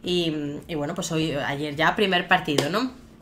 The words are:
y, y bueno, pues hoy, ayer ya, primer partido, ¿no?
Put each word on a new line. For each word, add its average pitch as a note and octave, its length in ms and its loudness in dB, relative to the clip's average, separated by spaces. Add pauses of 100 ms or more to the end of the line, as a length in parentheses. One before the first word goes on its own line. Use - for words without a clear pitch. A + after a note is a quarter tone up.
y, D#3 640 -2
y E3+ 80 -6
bueno, D3 180 -4
pues F#3 180 -6
hoy, D#3+ 200 0
ayer C#3+ 440 -4
ya, D#3+ 200 4
primer F#3 320 2
partido, D3 420 2
¿no? A#3 380 -4 (140)